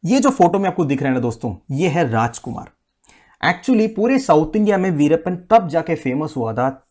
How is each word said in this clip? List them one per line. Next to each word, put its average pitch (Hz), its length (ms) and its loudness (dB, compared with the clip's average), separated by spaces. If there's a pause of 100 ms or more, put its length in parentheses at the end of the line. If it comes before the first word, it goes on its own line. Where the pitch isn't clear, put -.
ये 233 160 2
जो 277 100 4
फोटो 196 280 2
में 196 100 0
आपको 170 160 -2
दिख 135 180 -2
रहा 139 60 0
है 131 60 2
ना 127 60 0
दोस्तों, 120 340 -6 (160)
ये 151 180 0
है 151 220 0
राजकुमार। 113 600 -4 (800)
Actually 220 440 0
पूरे 247 220 0
साउथ 156 380 2
इंडिया 208 220 2
में 185 120 0
वीरप्पन 160 460 0 (140)
तब 220 180 4
जाके 160 260 -2
फेमस 151 420 -6
हुआ 113 160 -4
था 131 380 -4